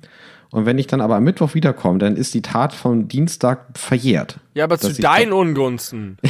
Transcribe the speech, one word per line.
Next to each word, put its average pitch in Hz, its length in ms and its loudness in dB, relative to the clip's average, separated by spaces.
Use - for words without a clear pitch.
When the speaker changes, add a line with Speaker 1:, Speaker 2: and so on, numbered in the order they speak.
Speaker 1:
Und 110 140 0
wenn 120 120 2
ich 135 100 -2
dann 135 120 0
aber 113 160 2
am 104 80 2
Mittwoch 165 300 2
wiederkomme, 131 440 0
dann 101 200 0
ist - 160 -4
die 113 80 0
Tat 123 320 -2
vom 117 340 -2
Dienstag 127 600 -2
verjährt. 120 600 0
Speaker 2:
Ja, 147 120 0
aber 165 100 2
Speaker 1:
Dass 160 60 -4
Speaker 2:
zu 202 100 0
Speaker 1:
ich 139 60 -6
Speaker 2:
deinen 185 320 4
Speaker 1:
dann 190 100 2
Speaker 2:
Ungunsten. 123 800 -2